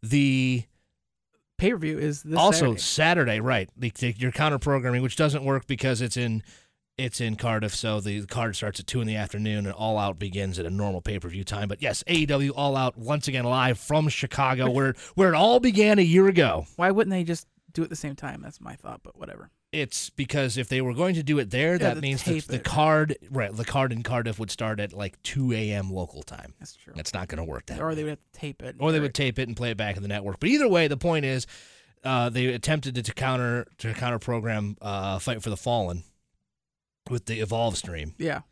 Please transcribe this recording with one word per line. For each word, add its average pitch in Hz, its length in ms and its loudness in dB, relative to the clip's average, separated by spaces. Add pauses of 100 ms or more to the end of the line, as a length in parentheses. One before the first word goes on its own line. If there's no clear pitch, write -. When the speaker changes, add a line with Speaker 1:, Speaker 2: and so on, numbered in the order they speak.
Speaker 1:
the 131 600 2 (920)
Speaker 2:
Pay-per-view 165 420 0
is 147 220 -2
this 151 160 -2
Speaker 1:
also 160 380 6
Speaker 2:
Saturday. - 40 -8
Speaker 1:
Saturday, 156 600 4
right? 113 380 0
The, 120 200 -2
the, 123 200 0
your 127 160 0
counter 151 260 2
programming, 127 440 2
which 127 120 -2
doesn't 147 300 2
work 135 220 0
because 127 340 0
it's 123 160 -4
in, 113 260 -2 (540)
it's 127 240 -4
in 110 140 -2
Cardiff, 110 400 -2
so 107 240 -2
the 101 260 -4
card 113 300 -4
starts 104 240 -6
at - 80 -12
two 127 140 -2
in 110 60 -2
the 110 80 -2
afternoon, 104 520 -2
and 95 60 -6
All 110 260 -2
Out 98 180 -2
begins 95 400 -4
at 90 80 -4
a 82 60 -4
normal 98 300 -2
pay-per-view 95 420 -6
time. 104 240 -6
But 101 140 -6
yes, - 260 -2
A - 60 0
E 156 120 2
W 139 280 0
All 143 220 0
Out 127 220 0
once 135 300 -2
again 131 180 -2
live 127 320 2
from 156 320 2
Chicago, 131 560 0
Speaker 2:
Which 127 80 2
Speaker 1:
where, 135 220 2 (180)
where 190 160 6
it 165 60 4
all 220 240 8
began 214 400 6
a 190 40 8
year 180 240 8
ago. 127 380 4 (100)
Speaker 2:
Why 180 140 2
wouldn't 196 220 2
they 185 120 0
just 165 220 -4 (260)
do 165 120 -2
it - 20 -2
at - 60 -10
the 165 40 -10
same 143 200 -8
time? - 260 -12
That's - 180 -18
my - 160 -16
thought, - 280 -16
but - 120 -20
whatever. - 360 -18 (200)
Speaker 1:
It's - 380 -4
because 135 480 -2
if 127 120 -4
they 131 120 0
were 127 140 -2
going 180 200 2
to 160 80 -2
do 147 140 2
it 113 140 -2
there, 147 220 2
Speaker 2:
Yeah, 180 40 2 (120)
Speaker 1:
that - 80 -2
Speaker 2:
the - 40 -6
Speaker 1:
means 135 220 -2
that 180 80 0
Speaker 2:
tape 160 140 -2
Speaker 1:
the 135 100 -6
Speaker 2:
it. 127 80 -4
Speaker 1:
card, 151 520 4 (140)
right, 110 260 -2
the 113 100 -4
card 135 260 0
in 113 100 -4
Cardiff 117 380 -4
would 107 100 -6
start 110 300 -4
at, 104 120 -4
like, 98 300 -10
two 131 320 0
A 110 180 -2
M 98 220 -4
local 90 300 -8
time. - 340 -18
Speaker 2:
That's - 180 -20
true. - 200 -20
Speaker 1:
That's 78 180 -8
not 90 140 -6
gonna 78 180 -8
work 71 220 -10
that - 120 -10
Speaker 2:
Or 156 100 -2
Speaker 1:
way. 160 60 -2
Speaker 2:
they 151 100 -4
would 151 60 -4
have - 200 -14
to - 80 -20
tape 139 240 -10
it 123 60 -10
and - 120 -10
Speaker 1:
Or 151 100 4
they 156 60 4
Speaker 2:
air 151 60 2
Speaker 1:
would 143 80 0
Speaker 2:
it. - 20 -14
Speaker 1:
tape 131 240 0
it 131 100 -2
and 117 80 -6
play 120 140 -2
it 110 80 -4
back 101 200 -2
in 101 40 -8
the 101 80 -6
network. 101 300 -4
But 165 100 2
either 285 180 4
way, 170 200 6
the 143 100 0
point 160 280 0
is, 131 200 -2 (580)
uh, 123 260 2
they 123 180 0
attempted 131 480 -2
to, 123 80 -4
to - 100 -6
counter, 123 540 0 (100)
to 113 160 -6
counter 123 240 -4
program, 107 640 -4
uh, 98 380 -4
Fight 113 240 -4
for 113 80 -4
the 98 60 -6
Fallen 95 440 -2 (1080)
with 123 160 -4
the 113 140 -6
Evolve 110 380 0
stream. 80 400 -8
Speaker 2:
Yeah. 156 240 -4 (100)